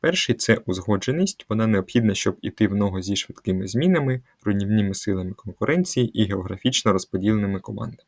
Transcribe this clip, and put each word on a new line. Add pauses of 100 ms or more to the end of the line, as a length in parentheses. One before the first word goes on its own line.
Перший —
це (100)
узгодженість.
Вона
необхідна,
щоб
іти
в
ногу
зі
швидкими
змінами, (240)
руйнівними
силами
конкуренції
і
географічно
розподіленими
командами.